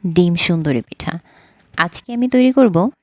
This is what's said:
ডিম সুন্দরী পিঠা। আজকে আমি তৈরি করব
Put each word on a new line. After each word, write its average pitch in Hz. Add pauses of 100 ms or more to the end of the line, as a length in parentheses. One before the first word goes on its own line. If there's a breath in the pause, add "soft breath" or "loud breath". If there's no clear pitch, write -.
(160)
ডিম 175
সুন্দরী 156
পিঠা। - (640 soft breath)
আজকে 175
আমি 240
তৈরি 254
করব 226 (280)